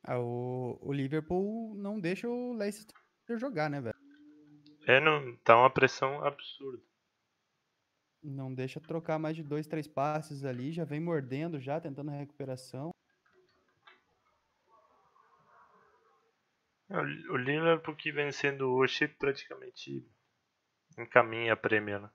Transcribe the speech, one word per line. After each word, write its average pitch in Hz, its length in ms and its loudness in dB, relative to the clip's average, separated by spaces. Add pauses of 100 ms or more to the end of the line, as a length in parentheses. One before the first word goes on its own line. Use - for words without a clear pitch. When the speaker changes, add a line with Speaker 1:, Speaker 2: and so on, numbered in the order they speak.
Speaker 1:
Ah, 127 140 -4
o, 123 640 -4
o 143 100 -6
Liverpool 180 840 -4
não 202 240 -6
deixa 185 280 -4
o 247 260 -4
Leicester 214 420 -6 (420)
jogar, 202 320 -2
né, 143 100 -2
velho? 113 160 -4 (920)
Speaker 2:
É, 127 120 10
não, 147 380 2
tá - 180 10
uma 123 140 10
pressão 135 560 2
absurda. 135 560 -6 (1400)
Speaker 1:
Não 135 280 -8
deixa 131 300 -6
trocar 160 380 -2
mais 156 160 -2
de 165 80 -10
dois, 151 240 -4
três 151 200 -4
passes 151 560 -4
ali, 131 280 -4
já 165 120 -4
vem 147 160 -4
mordendo 156 600 -2
já, 139 200 -4
tentando 147 300 -8
recuperação. 139 800 -8 (4000)
Speaker 2:
É, 190 80 -2
o, 143 360 -4
o 139 40 0
Liverpool 156 580 2
que 151 160 -6
vencendo 139 640 0
hoje 131 340 2
praticamente 135 960 -6 (960)
encaminha 117 560 4
a - 20 6
Premier, 104 460 0
né? 104 140 -16